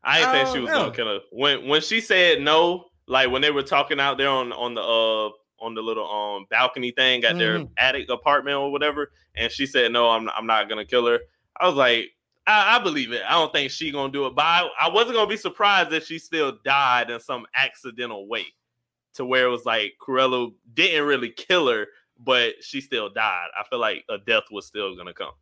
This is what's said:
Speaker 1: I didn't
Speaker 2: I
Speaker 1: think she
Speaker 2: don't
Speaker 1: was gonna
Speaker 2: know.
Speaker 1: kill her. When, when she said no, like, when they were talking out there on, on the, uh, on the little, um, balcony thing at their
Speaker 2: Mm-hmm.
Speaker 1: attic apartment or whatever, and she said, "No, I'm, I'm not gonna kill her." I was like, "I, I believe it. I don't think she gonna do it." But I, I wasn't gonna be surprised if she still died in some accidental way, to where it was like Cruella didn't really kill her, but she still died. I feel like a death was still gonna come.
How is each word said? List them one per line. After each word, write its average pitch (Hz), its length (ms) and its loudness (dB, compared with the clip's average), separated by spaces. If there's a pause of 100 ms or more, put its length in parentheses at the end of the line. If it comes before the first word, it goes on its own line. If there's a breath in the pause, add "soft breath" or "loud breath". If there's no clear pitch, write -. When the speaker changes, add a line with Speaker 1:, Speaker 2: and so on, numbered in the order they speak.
Speaker 1:
I 151 160 2
didn't 247 80 4
Speaker 2:
I 262 60 2
Speaker 1:
think 139 140 4
she 254 60 -4
Speaker 2:
don't 131 80 -4
Speaker 1:
was - 80 -4
gonna 254 140 0
Speaker 2:
know. 110 80 -4
Speaker 1:
kill 117 160 -4
her. 101 100 -4 (140)
When, 135 340 0
when 147 140 2
she 220 200 -2
said 180 420 4
no, 170 420 2 (240)
like, 131 200 2
when 131 140 0
they 151 80 2
were 143 140 0
talking 139 340 0
out 139 180 0
there 139 120 0
on, 127 240 -2
on 120 220 -6
the, 110 80 -6
uh, 110 840 -2
on 113 100 -10
the 110 80 -8
little, 110 260 -6
um, 104 400 -8
balcony 123 440 0
thing 127 320 2
at 110 140 2
their 110 200 2
Speaker 2:
Mm-hmm. 147 180 -10
Speaker 1:
attic 131 320 0
apartment 143 480 0
or 139 140 -2
whatever, 143 400 -4 (240)
and 113 160 -2
she 135 160 -4
said, 123 240 2
"No, 120 200 4
I'm, 113 200 0
I'm 110 160 -8
not 110 220 2
gonna 107 160 -6
kill 120 240 2
her." 117 100 2 (400)
I 180 80 2
was 175 100 2
like, 120 340 2 (360)
"I, 214 300 4
I - 60 2
believe 143 300 -4
it. 113 140 -4
I 127 60 0
don't 160 200 2
think 139 180 -2
she 156 200 -8
gonna 139 220 -6
do 139 140 -2
it." 120 80 -6
But 147 100 2
I, 170 240 2 (140)
I 165 80 2
wasn't 233 240 2
gonna 214 140 2
be 214 100 -4
surprised 185 540 2
if 156 140 -2
she 160 120 -10
still 147 460 -4
died 131 460 2
in 117 100 -8
some 120 260 -10 (100)
accidental 117 720 -6
way, 110 160 -6 (680)
to 131 100 -8
where 127 220 2
it - 40 4
was 120 140 -6
like 110 300 -2 (120)
Cruella 127 460 0 (220)
didn't 160 320 2
really 127 240 0
kill 170 380 0
her, 110 180 0 (320 soft breath)
but 123 440 0
she 135 200 -10
still 117 260 -6
died. 98 380 -2 (120)
I 104 120 -8
feel 123 80 -4
like 107 320 -2
a 104 80 -6
death 110 320 0
was 101 160 -12
still 98 300 -8
gonna 87 180 -16
come. 80 280 -12